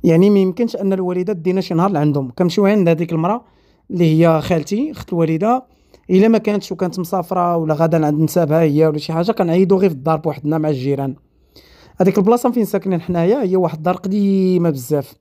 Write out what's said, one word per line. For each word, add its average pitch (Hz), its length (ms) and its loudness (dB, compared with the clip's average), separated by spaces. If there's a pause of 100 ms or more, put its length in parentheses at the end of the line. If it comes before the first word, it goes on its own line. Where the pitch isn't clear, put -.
يعني، 180 260 4
ما 202 80 4
يمكنش 190 380 -2
أن 196 160 -2
الوالدة 185 400 -4
دينا 180 280 -2
شي 175 140 -6
نهار 180 160 2
لعندهم. 147 400 0
كنمشيو 180 360 0
عند 196 220 2
هذيك 170 240 0
المرأة 180 320 -2 (460)
اللي 175 140 0
هي 160 380 4
خالتي، 202 520 -4
خت - 180 -12
الوالدة، 170 540 0 (440)
إلا 190 180 4
ما 226 100 4
كانتش 208 340 -4
وكانت 175 260 -6
مسافرة 180 580 -2
ولا 160 180 0
غادا 160 320 2
عند 147 140 0
نسابها 160 400 2
هي 156 260 4
ولا 151 120 0
شي 147 140 -8
حاجة، 175 200 -2
كنعيطوا 185 460 2
غير 185 120 4
في 151 60 -8
الدار 156 200 -2
بوحدنا 151 420 -4
مع 156 100 -2
الجيران. 139 480 -2 (840)
هذيك 190 180 2
البلاصة 240 320 2
فين 233 140 0
ساكنين 190 360 -4
حنايا 180 420 0
هي 185 140 0
واحد 165 200 0
الدار 170 200 -2
قديمة 190 760 0
بزاف. 139 500 -4